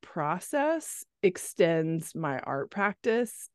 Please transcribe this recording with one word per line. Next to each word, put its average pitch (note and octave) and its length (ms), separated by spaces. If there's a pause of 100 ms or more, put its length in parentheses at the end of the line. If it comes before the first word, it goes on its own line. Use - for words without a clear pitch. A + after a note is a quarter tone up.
process C#4 1040 (160)
extends E3 920
my C#3+ 240
art C#3 320
practice A3 840